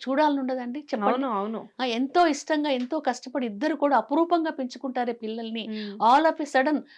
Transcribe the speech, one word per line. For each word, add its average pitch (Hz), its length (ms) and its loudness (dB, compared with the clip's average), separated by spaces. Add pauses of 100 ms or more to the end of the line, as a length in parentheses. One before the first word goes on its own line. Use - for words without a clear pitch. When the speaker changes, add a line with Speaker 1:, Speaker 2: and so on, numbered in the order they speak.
Speaker 1:
చూడాలని 285 300 2
ఉండదండి? 254 400 -4
చెప్పండి. 240 260 -4
Speaker 2:
అవును, 254 240 0
అవును. 214 380 -4 (120)
Speaker 1:
ఆ, 254 60 -2
ఎంతో 269 420 2
ఇష్టంగా, 302 420 0
ఎంతో 254 300 -2
కష్టపడి 254 460 -4
ఇద్దరు 233 300 -2
కూడా 285 220 2
అపురూపంగా 320 540 0
పెంచుకుంటారే 254 640 -6
పిల్లల్ని. 226 540 -8
Speaker 2:
మ్మ్. 214 320 -8
Speaker 1:
All 277 340 6
of 320 120 -6
a 285 100 -8
sudden, 269 260 2 (160)